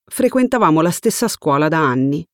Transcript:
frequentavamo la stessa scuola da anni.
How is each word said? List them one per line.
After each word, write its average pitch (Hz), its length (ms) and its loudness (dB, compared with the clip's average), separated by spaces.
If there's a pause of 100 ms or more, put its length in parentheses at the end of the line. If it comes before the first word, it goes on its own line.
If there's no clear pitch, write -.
frequentavamo 247 760 0
la 175 100 2
stessa 226 360 -2
scuola 151 400 -2
da 160 120 0
anni. 139 540 -2